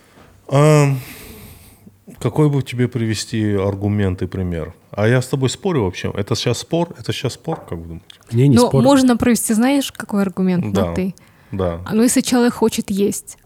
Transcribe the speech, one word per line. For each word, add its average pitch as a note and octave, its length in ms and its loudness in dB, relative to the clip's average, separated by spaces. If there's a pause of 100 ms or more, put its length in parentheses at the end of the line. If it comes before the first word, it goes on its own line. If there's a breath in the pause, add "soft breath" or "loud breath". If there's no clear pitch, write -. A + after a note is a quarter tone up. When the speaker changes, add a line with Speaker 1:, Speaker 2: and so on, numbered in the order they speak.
(480 loud breath)
Speaker 1:
Ам, C#3+ 520 4 (1200 loud breath)
какой D3+ 300 2
бы C#3 120 0
тебе B2 260 -2
привести A2 680 -2
аргумент G2 680 0
и F#2 60 -4
пример? F2 460 -6 (180)
А G#2 160 0
я B2+ 140 4
с B2+ 60 -8
тобой C3+ 220 -2
спорю E3 360 -2
вообще. F#2+ 300 -6
Это G#2 200 -4
сейчас - 240 -2
спор? E3+ 300 -2 (100)
Это - 140 -8
сейчас - 200 -6
спор, - 280 -10
как - 180 -12
вы E2+ 60 -14
думаете? E2 200 -16 (260)
Speaker 2:
Не, B2 160 4
не C#3 80 6
Speaker 3:
Ну, A#3+ 120 6
Speaker 2:
спор. C3+ 160 2
Speaker 3:
можно C4 340 4
провести, A#3 360 0
знаешь, C4+ 380 0
какой G#3 300 -6
аргумент? F3+ 520 -2
Speaker 1:
Да. G2 140 0
Speaker 3:
На E2+ 80 -4
«ты». F#3 180 -4 (380 soft breath)
Speaker 1:
Да. F2+ 340 -4
Speaker 3:
А, - 100 -6
ну, A3 80 4
если B3+ 180 2
человек A#3+ 320 0
хочет A3+ 380 -2
есть, - 540 -4